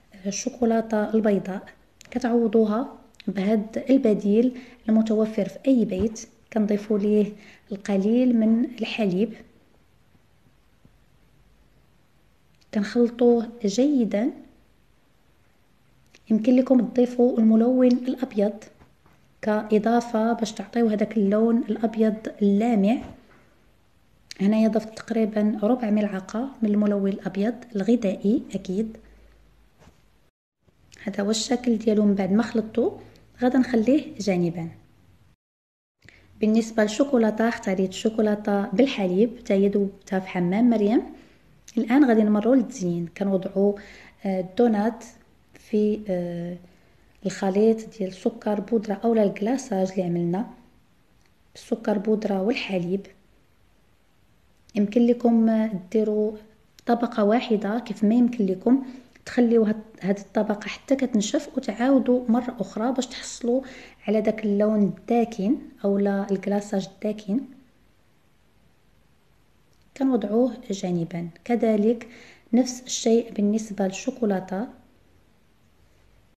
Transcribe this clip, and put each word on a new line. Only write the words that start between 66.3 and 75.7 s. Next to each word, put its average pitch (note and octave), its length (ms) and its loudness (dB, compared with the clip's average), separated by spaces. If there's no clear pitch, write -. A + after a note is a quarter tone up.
الكلاصاج G3 640 -2
الداكن. G#3+ 460 -4
كنوضعوه A#3+ 600 0
جانباً. F3 580 -4
كذلك A3+ 640 0
نفس B3 340 0
الشيء A#3 460 0
بالنسبة G#3 540 -2
للشوكولاتة. F#3+ 800 -4